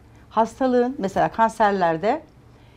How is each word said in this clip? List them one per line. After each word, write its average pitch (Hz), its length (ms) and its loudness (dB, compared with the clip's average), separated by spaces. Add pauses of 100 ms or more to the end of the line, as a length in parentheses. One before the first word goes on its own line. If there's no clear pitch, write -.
(300)
hastalığın, 247 680 0
mesela 185 300 0
kanserlerde, 202 920 0 (540)